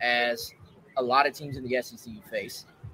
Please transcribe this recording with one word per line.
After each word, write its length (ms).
as 520
a 60
lot 240
of 60
teams 240
in 80
the 120
S 160
E 40
C 140
you 200
face. 340